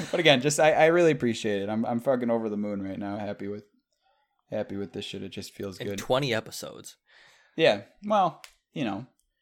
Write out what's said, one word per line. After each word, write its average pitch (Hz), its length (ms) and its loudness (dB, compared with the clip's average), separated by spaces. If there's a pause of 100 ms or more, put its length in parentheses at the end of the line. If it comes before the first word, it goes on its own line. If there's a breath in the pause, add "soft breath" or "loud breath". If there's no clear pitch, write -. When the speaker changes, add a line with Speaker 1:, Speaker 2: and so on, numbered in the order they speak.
(100)
Speaker 1:
but 175 100 0
again, 151 200 6
just, 147 200 2
I, 156 120 6
I 156 140 6
really 165 260 6
appreciate 113 500 0
it. 98 60 -4
I'm, 110 180 -2
I'm 120 140 -2
fucking 123 300 0
over 113 180 0
the 104 80 -4
moon 104 260 -4
right 95 160 -8
now. 101 180 -6
Happy 101 320 -8
with, 104 160 -10 (840)
happy 104 260 -6
with 98 160 -8
this 101 120 -8
shit. - 180 -10
It 98 80 -10
just - 240 -12
feels 98 240 -10
Speaker 2:
In - 100 -10
Speaker 1:
good. 101 100 -6
Speaker 2:
twenty 127 360 0
episodes. - 640 -10 (600 soft breath)
Speaker 1:
Yeah. 120 260 4 (220)
Well, 202 380 0 (300)
you 151 120 -6
know, 104 220 -6 (360)